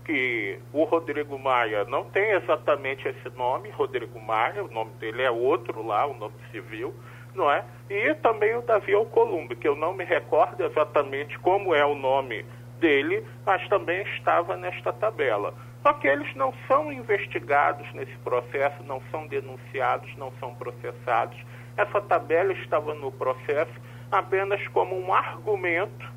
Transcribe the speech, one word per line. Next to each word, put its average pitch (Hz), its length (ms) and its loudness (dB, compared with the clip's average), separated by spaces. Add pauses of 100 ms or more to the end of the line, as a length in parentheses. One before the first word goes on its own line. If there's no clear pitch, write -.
Que 120 560 0 (140)
o 151 100 4
Rodrigo 147 560 0
Maia 117 460 2
não 139 180 -2
tem 208 280 0
exatamente 139 760 0
esse 127 300 -6
nome, 127 320 -2
Rodrigo 123 500 -4
Maia, 113 420 0
o 180 80 -6
nome 113 300 -4
dele 113 220 -4
é 131 100 4
outro 123 560 0
lá, 110 180 2
o 143 80 -4
nome 113 220 -10 (160)
civil, 110 420 -8 (400)
não 170 160 2
é? 160 140 4 (260)
E 214 260 0
também 220 420 2
o 240 40 -4
Davi 220 320 2
Alcolumbre, 208 600 2
que - 120 -2
eu 143 100 4
não 160 160 0
me 185 100 -6
recordo 165 600 2
exatamente 139 760 0
como 185 340 4
é 147 120 8
o 147 100 4
nome 135 500 0 (320)
dele, 160 480 4 (200)
mas 190 240 2
também 175 320 2 (160)
estava 170 400 2
nesta 180 340 -4
tabela. 127 640 0 (280)
Só 294 120 6
que 294 140 0
eles 285 280 0
não 262 180 0 (140)
são 294 240 4
investigados 170 1000 0
nesse 131 240 -10
processo, 135 680 -2
não 131 180 -8 (100)
são 156 160 -6
denunciados, 127 920 -4
não 131 240 -10
são 123 140 -8
processados. 120 840 -2 (400)
Essa 202 220 2
tabela 180 540 2
estava 151 400 -2
no 139 180 -6
processo 131 640 -2 (360)
apenas 196 600 0
como 185 280 2
um 185 160 0
argumento 190 1040 0